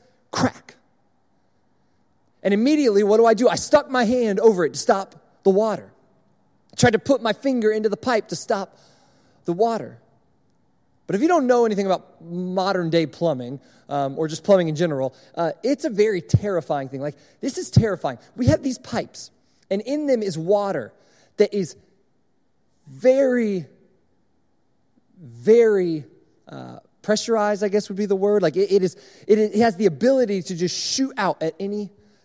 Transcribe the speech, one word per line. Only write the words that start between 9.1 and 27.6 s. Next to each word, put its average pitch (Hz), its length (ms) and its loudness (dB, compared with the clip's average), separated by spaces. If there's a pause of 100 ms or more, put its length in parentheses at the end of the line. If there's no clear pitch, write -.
the 170 80 -4
water. 196 460 -4 (1080)
But 180 80 -4
if 208 80 -2
you 320 40 2
don't 320 200 2
know 240 180 4
anything 202 220 -2
about - 360 -6
modern 180 680 -4
day 165 160 0
plumbing, 135 520 -6 (300)
um, 139 300 -6
or 160 80 -4
just 160 160 -10
plumbing 185 240 4
in 156 80 -4
general, 143 400 -4 (180)
uh, 165 200 -4 (100)
it's 277 220 -2
a 302 40 -2
very 208 320 0
terrifying 151 680 -2
thing. 135 120 -10
Like, 147 140 -8 (260)
this 262 160 -6
is 359 140 -8
terrifying. 180 480 0 (160)
We 247 120 -2
have 311 140 2
these 254 160 -6
pipes, - 540 -12 (400)
and 202 100 -2
in 285 240 -6
them 247 160 0
is 190 160 -6
water 175 560 -2 (440)
that 208 140 2
is 196 240 -6 (1120)
very, 226 800 0 (1500)
very, 175 880 2 (420)
uh, 127 300 -16 (240)
pressurized, 208 640 0